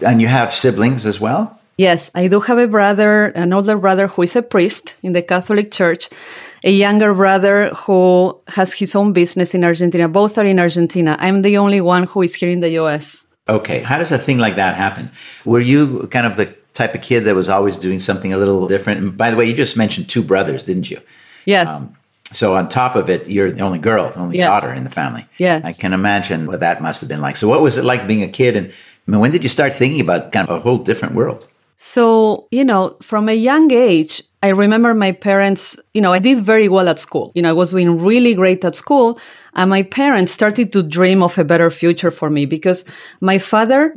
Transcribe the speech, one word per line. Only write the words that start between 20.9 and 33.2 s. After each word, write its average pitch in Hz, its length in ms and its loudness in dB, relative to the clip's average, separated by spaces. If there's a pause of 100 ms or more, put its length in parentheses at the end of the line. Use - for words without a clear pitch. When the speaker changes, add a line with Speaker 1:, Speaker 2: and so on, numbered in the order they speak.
Speaker 1:
you? - 80 -14 (480)
Speaker 2:
Yes. 170 340 0
Speaker 1:
Um, - 140 -16 (380)
so 98 220 0
on 92 140 0
top 127 260 -2
of 98 140 -2
it, 90 180 -2
you're 98 240 -2
the - 120 -8
only 95 160 -4
girl, 95 320 -2
the 87 100 -12
only 87 160 -6
Speaker 2:
Yes. 127 140 0
Speaker 1:
daughter 67 260 -2
in 65 80 -10
the 65 60 -12
family. 139 340 -8 (140)
Speaker 2:
Yes. 175 260 0
Speaker 1:
I 85 80 -8
can 95 220 -6
imagine 98 520 -2
what - 140 -8
that 85 220 -2
must 80 180 -6
have - 80 -12
been 76 140 -8
like. 71 140 -6
So 107 120 -2
what 147 140 2
was 123 160 0
it 127 60 -2
like 123 220 -2
being 107 160 0
a 90 60 -6
kid? 123 260 0
And, 95 140 -4
I - 420 -14
mean, 104 100 2
when 123 120 2
did 170 100 0
you 135 60 -2
start 139 240 0
thinking 135 300 0
about 87 280 -2
kind 98 180 -2
of 85 100 -4
a - 20 -14
whole 120 180 0
different - 360 -4
world? 113 320 -4 (300)
Speaker 2:
So, 226 760 2
you 254 140 0
know, 196 360 0
from 214 280 -2